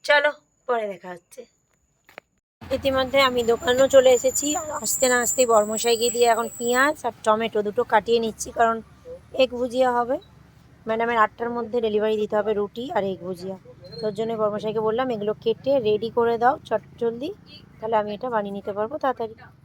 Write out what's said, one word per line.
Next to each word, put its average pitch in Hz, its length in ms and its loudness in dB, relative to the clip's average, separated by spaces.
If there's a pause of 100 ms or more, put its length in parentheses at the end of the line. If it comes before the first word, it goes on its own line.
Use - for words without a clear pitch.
চলো, 294 260 4 (360)
পরে 233 200 -2
দেখা 185 220 -12
হচ্ছে। - 320 -18 (1200)
ইতিমধ্যে 262 600 0
আমি 247 220 2
দোকানেও 247 440 2
চলে 262 260 8
এসেছি, 262 420 0
আর 320 160 -6
আসতে 262 380 -2
না 247 120 4
আসতেই 240 300 2
বরমশাইকে 220 580 2
দিয়ে 240 180 2
এখন 226 200 2 (100)
পেঁয়াজ 254 480 0
আর 226 80 -4 (100)
টমেটো 220 380 0
দুটো 208 220 -2
কাটিয়ে 226 360 2
নিচ্ছি, 226 320 -6
কারণ 226 260 2 (560)
এগ 262 160 2
ভুজিয়া 247 420 0
হবে। 240 260 -2 (680)
ম্যাডামের 233 320 -2
আটটার 233 320 0
মধ্যে 240 320 -6
ডেলিভারি 214 360 0
দিতে 214 180 -4
হবে 208 180 0
রুটি 208 380 -4
আর 202 120 0
এগ 190 160 -4
ভুজিয়া, 185 380 -10 (440)
তোর 214 120 -4
জন্য 226 200 -4
বরমশাইকে 214 540 -2
বললাম 247 280 0
এগুলো 208 260 -4
কেটে 233 380 -2
রেডি 214 300 0
করে 233 280 0
দাও 247 180 2 (100)
চট - 180 -4 (140)
জলদি, 240 320 -4 (480)
তাহলে 220 240 -4
আমি 208 120 -6
এটা 226 160 -10
বানিয়ে 202 280 -4
নিতে 202 160 -8
পারবো 220 240 -6
তাড়াতাড়ি। 240 380 -4 (300)